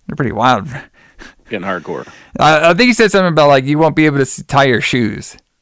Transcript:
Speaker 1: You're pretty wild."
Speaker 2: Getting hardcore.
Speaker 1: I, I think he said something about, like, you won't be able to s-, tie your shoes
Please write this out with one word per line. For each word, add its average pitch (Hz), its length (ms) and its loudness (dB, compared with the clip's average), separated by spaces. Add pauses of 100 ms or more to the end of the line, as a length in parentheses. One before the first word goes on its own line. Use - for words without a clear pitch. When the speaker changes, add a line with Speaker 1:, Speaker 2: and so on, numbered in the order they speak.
Speaker 1:
You're 143 100 -12
pretty 127 160 -4
wild." 110 360 0 (800)
Speaker 2:
Getting 95 180 -10
hardcore. 87 400 -8 (320)
Speaker 1:
I, 160 320 4
I 175 40 2
think 240 140 2
he 247 40 2
said 220 200 2
something 185 200 2
about, 151 160 4
like, 139 160 4
you 147 140 -2
won't 156 180 2
be 156 80 2
able 143 140 0
to 135 40 2
s-, - 240 -6
tie 139 180 0
your 123 180 0
shoes 107 560 -4 (240)